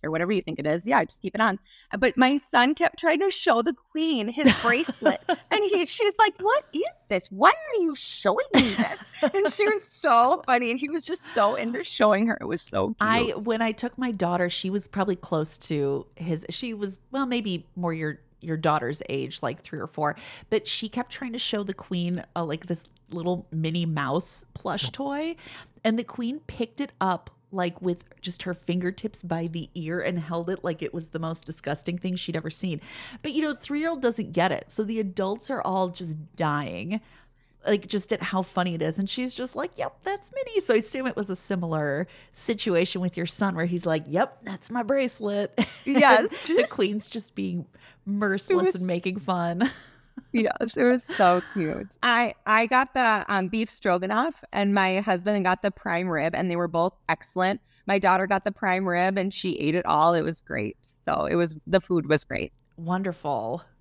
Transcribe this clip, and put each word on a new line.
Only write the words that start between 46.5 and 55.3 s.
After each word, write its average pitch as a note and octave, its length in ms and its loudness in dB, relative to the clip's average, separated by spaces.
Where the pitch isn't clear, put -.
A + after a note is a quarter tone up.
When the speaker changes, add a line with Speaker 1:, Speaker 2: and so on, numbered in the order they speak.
Speaker 2:
the - 100 4
queen's G#3 400 -2
just - 280 -10
being F3+ 300 -4
merciless G3+ 440 -2
Speaker 1:
It C4 160 4
was F#4 100 2
Speaker 2:
and F#3 120 -4
making F#3 320 -2
fun. F3+ 560 0
<laughs> - 60 -20
Speaker 1:
Yes, A3+ 440 0
it - 80 2
was B3 200 4
so F3+ 380 4
cute. F3+ 500 -4
I, A3+ 300 2
I A3 200 4
got B3+ 280 2
the, A3+ 360 2
um, F#3+ 180 0
beef A3 220 -2
stroganoff G#3 840 0
and G3+ 220 2
my F#3+ 260 4
husband G3 460 2